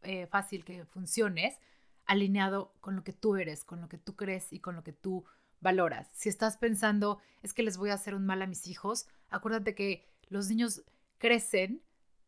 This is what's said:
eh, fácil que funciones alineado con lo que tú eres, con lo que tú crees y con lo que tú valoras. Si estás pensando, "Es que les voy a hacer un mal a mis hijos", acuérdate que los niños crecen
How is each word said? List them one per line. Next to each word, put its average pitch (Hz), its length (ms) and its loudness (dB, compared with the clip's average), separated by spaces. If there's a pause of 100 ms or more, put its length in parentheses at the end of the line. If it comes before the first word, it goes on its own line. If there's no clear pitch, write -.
eh, 185 260 -6
fácil 196 380 -2
que 180 200 -12
funciones 190 760 0 (460)
alineado 196 760 2
con 190 140 -8
lo 185 80 -8
que 190 100 -10
tú 214 220 0
eres, 156 280 -4
con 170 180 -12
lo 165 60 -12
que 165 120 -14
tú - 160 -12
crees 190 360 -4
y 190 80 -12
con 175 160 -8
lo 165 80 -12
que 160 100 -14
tú 185 320 -6 (360)
valoras. 185 520 2
Si - 160 0
estás 214 280 0
pensando, 208 600 2 (240)
"Es - 100 -4
que - 80 -2
les 180 160 0
voy 202 140 -2
a 202 40 0
hacer 196 200 -4
un 196 100 -2
mal 190 160 2
a 190 60 -2
mis 180 180 -4
hijos", 196 420 -4 (220)
acuérdate 214 460 -2
que 196 320 -4 (220)
los 196 200 -2
niños 226 340 0 (360)
crecen 233 640 2 (440)